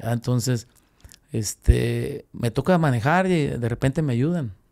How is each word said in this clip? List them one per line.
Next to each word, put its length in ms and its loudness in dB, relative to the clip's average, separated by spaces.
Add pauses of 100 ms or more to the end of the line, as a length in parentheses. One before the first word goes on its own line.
Ah, 120 -4
entonces, 560 -2 (640)
este, 1000 0
me 180 -2
toca 280 2
manejar 480 2
y 200 2
de 220 -2
repente 340 -2
me 100 0
ayudan 420 -2 (180)